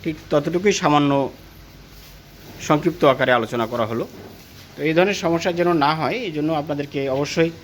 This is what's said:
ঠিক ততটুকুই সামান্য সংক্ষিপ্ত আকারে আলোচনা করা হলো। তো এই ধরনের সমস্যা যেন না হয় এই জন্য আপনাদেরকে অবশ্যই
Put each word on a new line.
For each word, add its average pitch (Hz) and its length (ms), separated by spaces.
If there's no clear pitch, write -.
ঠিক 156 140
ততটুকুই 175 420
সামান্য 143 580
সংক্ষিপ্ত 156 440
আকারে 131 280
আলোচনা 117 340
করা 117 200
হলো। 117 220
তো 143 60
এই 156 120
ধরনের 185 200
সমস্যা 170 380
যেন 175 200
না 151 220
হয় 156 200
এই 226 180
জন্য 151 200
আপনাদেরকে 143 560
অবশ্যই 147 420